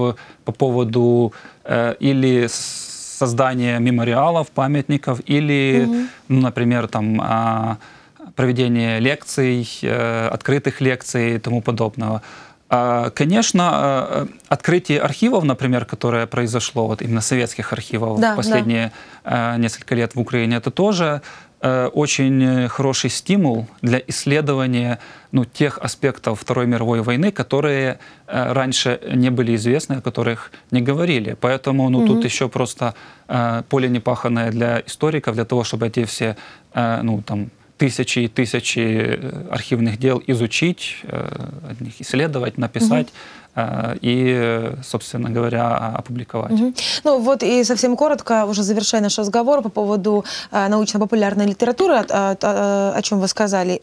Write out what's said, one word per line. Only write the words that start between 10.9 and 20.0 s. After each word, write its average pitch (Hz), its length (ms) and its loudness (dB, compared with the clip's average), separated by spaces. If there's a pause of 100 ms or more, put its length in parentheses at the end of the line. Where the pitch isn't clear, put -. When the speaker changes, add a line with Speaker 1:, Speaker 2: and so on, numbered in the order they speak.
Speaker 1:
и 113 40 -4
тому 117 220 -2
подобного. 110 600 -2 (520)
А, 120 360 2
конечно, 185 520 2 (480)
э, 143 160 -2 (240)
открытие 160 520 2
архивов, 220 420 2
например, 127 420 0
которое 117 400 -2
произошло, 117 600 -2
вот 110 140 -4
именно 113 200 -2
советских 120 520 -2
архивов 110 460 -4
Speaker 2:
Да, 226 140 2
Speaker 1:
в - 20 -2
последние, 117 560 0 (340)
Speaker 2:
да. 120 300 -2
Speaker 1:
э, 117 40 0
несколько 117 360 -2
лет 117 200 -2